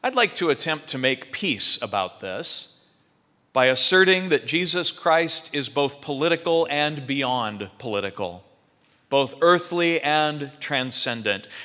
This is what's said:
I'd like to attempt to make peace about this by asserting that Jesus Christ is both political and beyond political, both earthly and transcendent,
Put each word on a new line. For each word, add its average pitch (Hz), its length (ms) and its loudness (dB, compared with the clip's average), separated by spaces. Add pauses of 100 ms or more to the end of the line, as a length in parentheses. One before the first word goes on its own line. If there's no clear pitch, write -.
I'd 254 120 -2
like 233 200 2
to 170 140 0
attempt 151 400 -2
to 139 80 -6
make 131 340 -2
peace - 500 0
about 101 380 -4
this 101 540 -8 (800)
by 127 140 6
asserting 185 600 4
that 147 180 2
Jesus 170 460 0
Christ 165 600 2
is 139 160 -4
both 139 320 -2
political 165 680 0
and 147 380 -2
beyond 120 720 -4
political, 98 680 -6 (680)
both 139 300 2
earthly 170 600 2
and 151 580 -2
transcendent, 120 880 -2 (160)